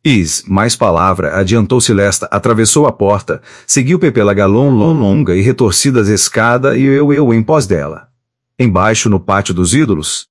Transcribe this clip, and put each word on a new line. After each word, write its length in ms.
Is, 460
mais 300
palavra, 600
adiantou-se 560
Lesta, 380
atravessou 560
a 40
porta, 500
seguiu 320
pe-, 100
pela 240
galão 360
lo-, 240
longa 420
e 60
retorcida 600
escada 760
e 60
eu, 280
eu 220
em 100
pós 240
dela. 400
Embaixo, 520
no 100
pátio 340
dos 200
ídolos 580